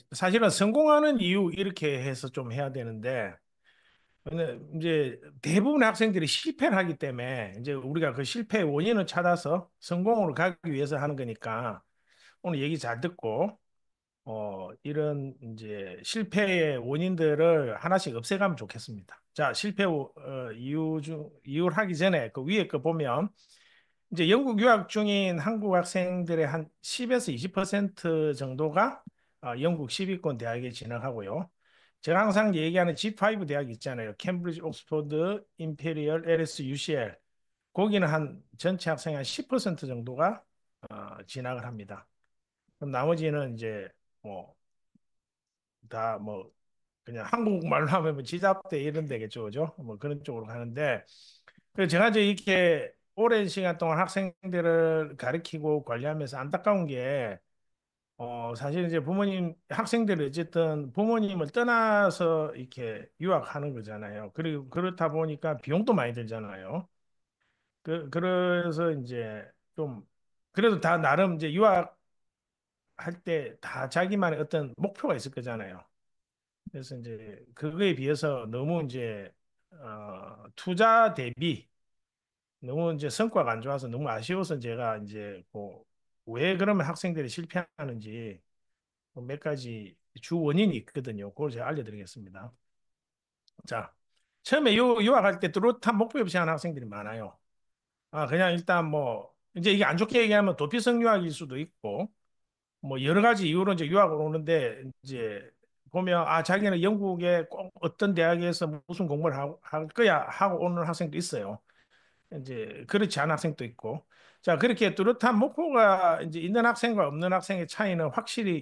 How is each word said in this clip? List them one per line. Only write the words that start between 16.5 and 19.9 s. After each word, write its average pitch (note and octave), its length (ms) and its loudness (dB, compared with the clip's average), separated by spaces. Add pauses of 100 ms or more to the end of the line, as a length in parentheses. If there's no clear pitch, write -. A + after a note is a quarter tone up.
원인들을 D#3 1000 2
하나씩 F3 400 0
없애가면 F#3 400 0
좋겠습니다. A2 640 -14 (120)
자, C3+ 200 0
실패 G3 320 0
오-, D#3 320 0